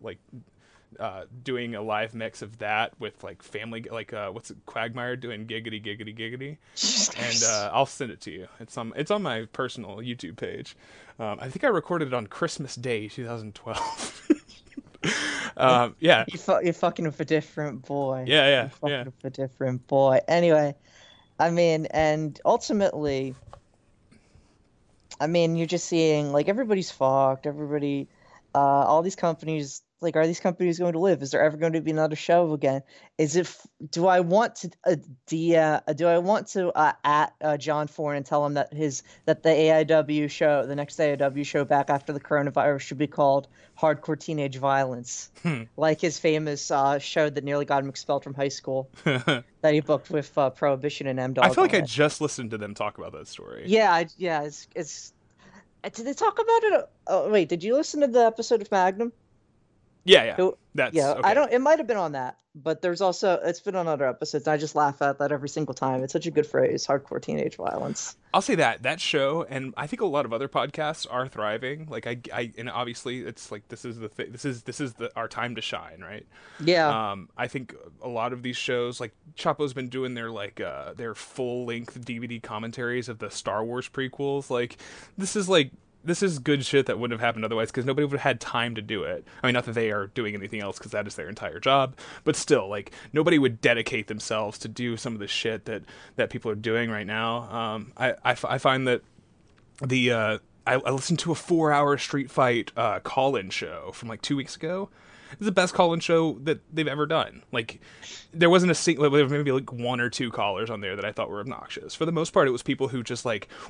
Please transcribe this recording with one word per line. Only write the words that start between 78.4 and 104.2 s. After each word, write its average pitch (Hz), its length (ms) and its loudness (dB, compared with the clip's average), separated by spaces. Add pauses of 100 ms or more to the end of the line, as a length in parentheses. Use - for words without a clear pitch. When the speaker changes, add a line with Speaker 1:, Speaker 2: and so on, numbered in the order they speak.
Speaker 1:
these 123 160 -8
shows, 123 420 -2
like, 117 140 -10 (240)
Chapo's 147 360 -2
been 127 160 -8
doing 127 260 -6
their, 117 160 -8
like, 101 280 -10
uh, 76 340 -8
their 113 200 -8
full-length 120 880 -8
D 117 140 -8
V 120 80 -8
D 117 140 -8
commentaries 117 680 -6
of 110 120 -10
the 104 100 -8
Star 107 340 -4
Wars 120 240 -6
prequels. 139 640 -4
Like, 123 280 -2 (380)
this 190 200 -4
is, 196 120 -2
like, 160 220 6 (340)
this 175 200 -2
is 165 160 0
good 135 260 2
shit 139 220 4
that 104 100 0
wouldn't 117 220 -4
have 120 40 -6
happened 113 220 0
otherwise, 113 260 -2
'cause 123 140 -4
nobody 139 200 0
would 139 80 -4
have 139 80 -2
had 127 200 0
time 120 320 -4
to 107 80 -8
do 107 220 -4
it. 87 200 -6 (200)
I - 20 2
mean, 123 80 4
not 120 120 0
that 117 80 -8
they 113 180 0
are 101 160 -4
doing 104 260 -6
anything 101 260 -10
else, 98 200 -8
'cause 110 140 -16
that 104 120 -4
is 98 80 -12
their 80 160 -10
entire 87 300 -10
job, 131 360 2 (280)
but 156 120 2
still, 113 320 2
like, 104 240 -8 (220)
nobody 160 240 4
would 123 240 2
dedicate 117 460 0
themselves 107 500 -4
to - 100 -12
do 117 300 -6
some 117 160 -8
of 107 60 -8
the 101 80 -8
shit 110 380 -4
that, 107 180 -6 (320)
that 120 160 0
people 120 180 -6
are 104 60 -2
doing 113 340 0
right 104 160 -6
now. 113 360 -2 (120)
Um, 110 440 -6
I, 127 160 0 (100)
I 123 80 2
f-, - 140 -2
I 131 120 -2
find 131 300 2
that 123 160 0 (760)
the, 127 320 2
uh, 110 260 2 (280)
I, 123 80 4
I 131 160 0
listened 139 300 0
to 165 120 -2
a 135 40 -2
four-hour 147 640 2
Street 139 320 -4
Fight, 123 440 2
uh, 107 260 0
call-in 127 500 0
show 85 420 -8
from, 117 160 -14
like, 110 140 -12